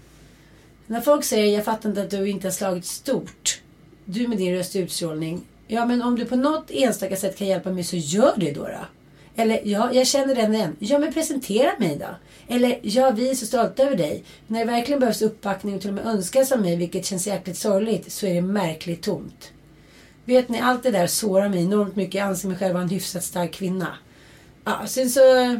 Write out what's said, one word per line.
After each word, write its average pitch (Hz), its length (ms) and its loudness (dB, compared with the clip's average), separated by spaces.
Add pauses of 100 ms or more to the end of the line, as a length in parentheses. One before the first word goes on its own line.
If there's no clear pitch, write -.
(880)
När 226 140 -4
folk 294 240 4
säger, 208 300 2
"Jag 208 100 0
fattar 220 240 -2
inte 202 140 -2
att 185 80 -6
du 196 180 -2
inte 190 180 -4
har 180 60 -2
slagit 180 320 -4
stort. - 760 -6 (440)
Du 226 240 -4
med 220 100 -2
din 180 180 0
röst 180 180 -4
och 196 60 0
utstrålning." 165 600 -4 (260)
Ja, 233 200 -2
men 240 160 2
om 247 160 2
du 233 60 -4
på 254 120 -2
något 311 340 0
enstaka 214 460 0
sätt 190 220 -4
kan 202 80 -4
hjälpa 185 240 0
mig 180 140 -2
så 180 120 -4
gör 180 400 2
det 165 160 0
då, - 100 -8
då. - 240 -10 (560)
Eller, 220 220 2
"Ja, 214 280 0
jag 254 140 4
känner 269 280 2
den 214 200 2
igen." 190 240 -2
Ja, 262 200 2
men 302 140 0
presentera 285 680 0
mig 170 220 0
då. - 60 -8 (480)
Eller, 247 280 2
"Ja, 254 280 4
vi 247 200 0
är 269 40 0
så 233 120 -6
stolta 240 360 0
över 277 140 4
dig. 160 280 -2 (220)
När 220 120 -4
det 226 140 0
verkligen 247 280 0
behövs 226 220 2
uppbackning 202 520 -4
och 185 60 -6
till 202 100 -6
och 196 40 -4
med 202 120 -6
önskas 226 460 2
av 247 80 2
mig, 175 160 0
vilket 175 300 -4
känns 185 200 -4
jäkligt 185 300 -6
sorgligt, 214 560 0
så - 140 -6
är 180 80 0
det 175 80 2
märkligt 175 600 -2
tomt." - 500 -8 (720)
Vet 247 240 4
ni, 240 120 -4
allt 247 220 2
det 262 80 2
där 180 160 2
sårar 196 420 2
mig 180 140 2
enormt 196 340 2
mycket. 190 180 -2
Jag 202 140 0
anser 190 200 -4
mig 185 100 -4
själv 185 160 0
vara 180 80 0
en 180 80 -2
hyfsat 175 340 -4
stark 175 280 -4
kvinna. 185 360 -4 (760)
Ja, 208 220 -4
sen 254 240 -2
så 269 100 2 (400)